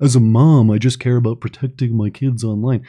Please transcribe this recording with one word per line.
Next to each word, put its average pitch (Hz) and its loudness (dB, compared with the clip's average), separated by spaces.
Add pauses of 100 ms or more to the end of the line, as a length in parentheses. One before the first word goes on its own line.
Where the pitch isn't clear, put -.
as 131 -2
a 131 4
mom, 117 4
I 104 2
just 123 -2
care 123 -2
about 117 -4
protecting 127 -6
my 104 -2
kids 123 -6
online." 113 -2